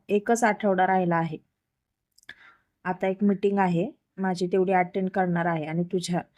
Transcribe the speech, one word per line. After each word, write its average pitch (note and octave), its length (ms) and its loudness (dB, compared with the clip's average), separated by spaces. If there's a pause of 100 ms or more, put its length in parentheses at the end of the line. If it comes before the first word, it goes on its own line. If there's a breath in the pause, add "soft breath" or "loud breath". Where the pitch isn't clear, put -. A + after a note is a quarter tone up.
एकच A3+ 360 0
आठवडा G3+ 420 2
राहिला F#3 300 2
आहे. E3 220 -2 (1500 loud breath)
आता F#3 240 -4
एक F#3+ 160 -4
मीटिंग G3+ 340 2
आहे F3+ 280 2 (320)
माझी, F#3 280 -2
तेवढी F#3 280 0
अटेंड F#3 360 0
करणार F3+ 360 0
आहे D#3+ 200 -2
आणि E3 180 -2
तुझ्या F3 360 -4 (180)